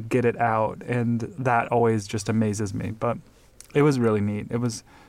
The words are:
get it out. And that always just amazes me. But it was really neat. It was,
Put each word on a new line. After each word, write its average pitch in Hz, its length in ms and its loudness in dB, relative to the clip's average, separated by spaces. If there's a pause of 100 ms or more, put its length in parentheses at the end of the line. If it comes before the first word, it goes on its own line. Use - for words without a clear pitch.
get 123 160 2
it 117 160 2
out. 110 460 0
And 117 340 0 (160)
that 120 360 2
always 113 340 2
just - 220 -6
amazes 107 440 0
me. 101 200 -6
But 117 260 -4 (560)
it 147 80 4
was 143 160 4
really 110 220 2
neat. 104 300 -2
It 120 80 -2
was, 117 260 -4 (240)